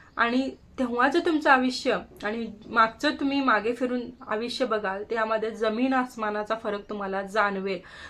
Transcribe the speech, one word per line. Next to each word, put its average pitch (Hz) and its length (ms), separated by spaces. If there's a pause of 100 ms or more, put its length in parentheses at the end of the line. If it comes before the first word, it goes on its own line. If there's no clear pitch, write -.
(160)
आणि 254 340 (280)
तेव्हाचं 254 420
तुमचं 339 300
आयुष्य 254 480 (260)
आणि 220 280 (140)
मागचं 226 440
तुम्ही 277 300
मागे 226 320
फिरून 247 280 (280)
आयुष्य 233 360
बघाल, 208 460
त्यामध्ये 220 400
जमीन 226 440
आसमानाचा 220 680
फरक 202 280
तुम्हाला 196 320
जाणवेल. 196 580 (300)